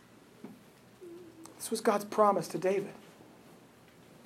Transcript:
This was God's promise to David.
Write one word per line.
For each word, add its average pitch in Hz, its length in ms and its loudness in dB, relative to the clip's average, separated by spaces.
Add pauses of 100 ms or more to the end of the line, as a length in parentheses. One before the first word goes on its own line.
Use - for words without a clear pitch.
(1600)
This - 140 -10
was 220 100 -2
God's - 260 2
promise 196 420 4
to - 100 -4
David. 190 360 0 (1300)